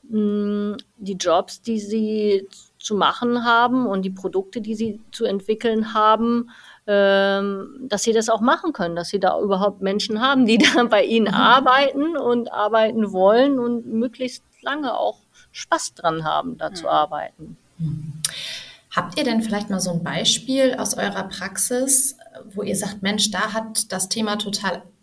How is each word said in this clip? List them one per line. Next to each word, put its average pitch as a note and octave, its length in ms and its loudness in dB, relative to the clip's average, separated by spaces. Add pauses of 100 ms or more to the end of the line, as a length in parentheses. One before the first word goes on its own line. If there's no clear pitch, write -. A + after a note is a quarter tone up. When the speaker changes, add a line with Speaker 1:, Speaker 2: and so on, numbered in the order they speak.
Speaker 1:
mh, G#3 680 -2 (200)
die G3+ 160 -8
Jobs, F3+ 480 0
die A3+ 180 -2
sie G#3 680 0 (320)
zu - 160 -4
machen A#3+ 480 2
haben A#3+ 420 4
und G3 180 -2
die F#3+ 60 -4
Produkte, F#3+ 520 -6
die A3 140 -6
sie A3 260 -4 (100)
zu A3+ 140 -4
entwickeln A3 680 0
haben, A3+ 560 4 (380)
ähm, G3 920 2
dass G#3 220 -4
sie A3+ 100 2
das A3+ 160 2
auch A3 120 2
machen E4 320 2
können, E3+ 220 -2
dass E3+ 140 -6
sie G3+ 100 -2
da F#3 200 2
überhaupt G3 420 0
Menschen G#3 400 -2
haben, C4 240 4
die A3 120 6
<laughs> - 0 -
da - 280 4
bei G#3+ 180 4
ihnen A3+ 240 2
Speaker 2:
Mhm. G3 60 -2
Speaker 1:
arbeiten C4+ 840 4
und A#3+ 340 -2
arbeiten A3 600 0
wollen A#3 480 4
und A#3+ 280 -2
möglichst B3 560 -4 (180)
lange C#4 360 -4
auch - 200 -2 (340)
Spaß - 440 -4
dran D#3+ 280 -4
haben, D#3 340 -4
da D#3+ 160 -8
zu E3+ 120 -12
Speaker 3:
Mhm. - 40 -2
Speaker 1:
arbeiten. D#3 680 -4 (200)
Speaker 2:
Mhm. D#3 360 -6 (840)
Habt - 220 -4
ihr D4+ 80 -2
denn A3+ 180 0
vielleicht G#3 260 -4
mal F#3+ 100 -2
so F3 120 -2
ein E3 120 -4
Beispiel G3+ 720 0
aus - 200 -4
eurer G3 320 -4
Praxis, B3 880 0 (360)
wo G3+ 100 -6
ihr G3 120 -4
sagt, - 280 -6
„Mensch, G3+ 280 0
da G3+ 220 -4
hat A3 380 -6
das F#3 180 -4
Thema G#3+ 280 -2
total G3 460 -6 (200)